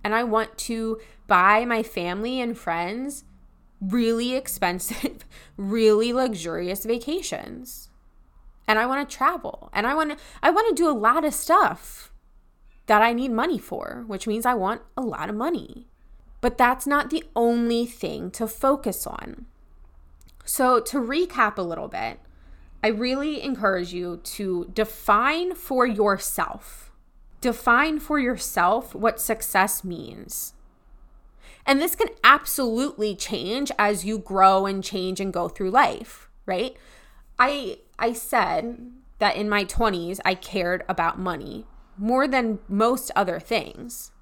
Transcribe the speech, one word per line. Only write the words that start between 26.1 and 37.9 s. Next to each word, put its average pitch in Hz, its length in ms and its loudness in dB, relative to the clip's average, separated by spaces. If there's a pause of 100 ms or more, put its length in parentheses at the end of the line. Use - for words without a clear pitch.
define 254 600 2
for 302 200 -2
yourself 226 720 0
what 214 280 0
success 202 640 0
means. - 680 -10 (1120)
And 277 160 4
this 330 140 0
can - 140 2 (160)
absolutely 240 880 2
change 220 640 -4
as 202 240 2
you 214 140 -4
grow 190 480 6
and 196 180 -2
change 185 380 -4
and 196 100 -2
go 175 160 -2
through 185 240 -4
life, - 580 0 (160)
right? 202 300 -2 (640)
I, 269 380 0 (200)